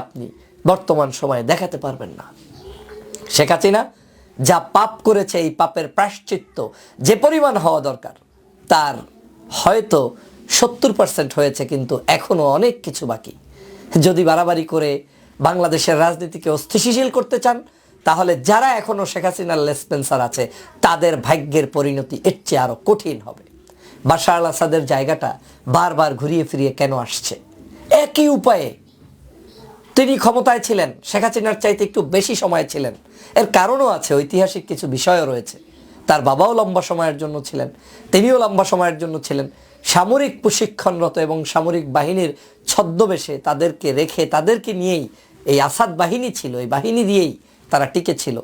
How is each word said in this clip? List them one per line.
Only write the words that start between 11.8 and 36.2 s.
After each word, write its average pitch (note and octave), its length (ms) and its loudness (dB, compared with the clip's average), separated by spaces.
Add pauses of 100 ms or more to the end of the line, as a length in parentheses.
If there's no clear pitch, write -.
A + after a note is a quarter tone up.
এখনও E3 280 0 (120)
অনেক A#3+ 180 2 (100)
কিছু D3+ 260 -10
বাকি। - 220 -12 (720)
যদি F3+ 240 4
বাড়াবাড়ি E3 440 2
করে D3+ 180 0 (480)
বাংলাদেশের E3 640 2
রাজনীতিকে E3+ 540 -4
অস্থিতিশীল A#3+ 600 0
করতে B3 220 -2
চান, A#3+ 180 0 (480)
তাহলে F3 280 2 (160)
যারা A#3 200 4 (100)
এখনো G3+ 260 -4
শেখ F3+ 200 -4
হাসিনার E3+ 420 -2
লেসপেন্সার C#3+ 600 -2
আছে, B2 160 -4 (420)
তাদের E3+ 280 2 (120)
ভাগ্যের D3 400 2 (100)
পরিণতি C#3 420 -2 (120)
এর - 80 -2 (100)
চেয়ে C3+ 160 2
আরো A#2+ 120 -2 (120)
কঠিন F#3 300 0 (100)
হবে। - 160 -18 (640)
বাশার E3+ 300 2
আল E3+ 140 0
আসাদের D#3+ 380 0
জায়গাটা C3+ 400 -2 (440)
বারবার D#3+ 360 2 (100)
ঘুরিয়ে D3+ 280 0
ফিরিয়ে C3+ 300 -2
কেন C#3 120 0 (140)
আসছে? - 300 -8 (680)
একই D4 240 2 (100)
উপায়ে F#3 300 2 (1300)
তিনি C4 160 4 (100)
ক্ষমতায় A#3+ 440 2
ছিলেন, F3 220 0 (200)
শেখ G3+ 160 -2
হাসিনার A3 380 -2
চাইতে G#3 240 2
একটু G#3 120 -4 (160)
বেশি G3+ 260 0
সময় E3+ 300 0
ছিলেন। B2+ 220 -6 (460)
এর G3 80 4 (100)
কারণও B3 380 2
আছে, - 240 -6
ঐতিহাসিক F#3 500 0
কিছু D#3 160 -8 (100)
বিষয়ও E3+ 360 2
রয়েছে। - 260 -8 (500)
তার D3+ 220 4